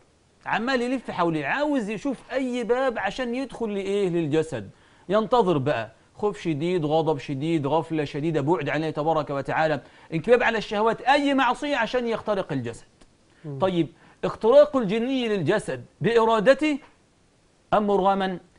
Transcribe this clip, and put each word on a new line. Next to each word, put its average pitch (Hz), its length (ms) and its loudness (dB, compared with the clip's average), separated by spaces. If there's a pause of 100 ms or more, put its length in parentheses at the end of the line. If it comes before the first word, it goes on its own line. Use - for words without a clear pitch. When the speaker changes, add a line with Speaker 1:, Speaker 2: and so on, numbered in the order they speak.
(460)
Speaker 1:
عمال 226 360 -2
يلف 247 300 -4
حواليه، 165 340 -2
عاوز 262 440 -2
يشوف 220 280 -4 (140)
أي 247 320 -4
باب 240 360 0
عشان 233 360 -4
يدخل 233 380 -6
لإيه؟ 196 360 -2
للجسد. 156 600 -2 (400)
ينتظر 208 480 2
بقى 123 340 -2 (240)
خوف 208 240 -4
شديد، 165 460 -2
غضب 156 320 2
شديد، 147 500 -2
غفلة 156 360 0
شديدة، 147 380 -2
بعد 147 280 0
عن 139 80 -2
الله 160 120 -2
تبارك 156 400 -2
وتعالى، 143 520 -2 (320)
انكباب 226 300 4
على 226 140 2
الشهوات، 214 440 -2
أي 285 320 2
معصية 269 440 0
عشان 240 300 -2
يخترق - 460 -2
الجسد. 120 320 -6 (600)
Speaker 2:
مم. 143 140 -10
Speaker 1:
طيب، 175 280 2 (360)
اختراق 269 540 6
الجني 233 500 0
للجسد 165 580 -2 (160)
بإرادته 233 760 4 (960)
أم 208 140 2
مرغما؟ 190 520 2 (200)